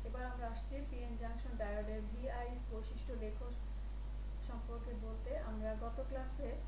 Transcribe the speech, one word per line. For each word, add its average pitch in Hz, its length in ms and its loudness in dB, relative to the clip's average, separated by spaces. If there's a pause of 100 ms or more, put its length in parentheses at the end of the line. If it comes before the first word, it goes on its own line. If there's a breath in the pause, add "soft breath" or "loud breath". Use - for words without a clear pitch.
এবার 240 220 0
আমরা 247 220 0
আসছি 269 420 0
পিএন 233 280 0
Junction 226 400 0
ডায়োডের 214 440 2
ভিআই 240 580 0 (120)
বৈশিষ্ট্য - 420 0
লেখ 214 300 0 (1040)
সম্পর্কে 233 540 0
বলতে। 220 360 0
আমরা 220 440 0
গত 240 260 0
ক্লাসে 262 480 0 (120)